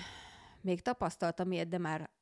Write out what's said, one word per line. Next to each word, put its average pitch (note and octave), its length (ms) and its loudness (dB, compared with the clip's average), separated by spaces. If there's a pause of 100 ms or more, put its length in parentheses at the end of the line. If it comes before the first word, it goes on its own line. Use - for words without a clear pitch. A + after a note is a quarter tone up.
(600)
még F3+ 220 2
tapasztaltam F#3 720 2
ilyet, E3+ 160 2
de F3+ 100 0
már D#3+ 320 -2 (120)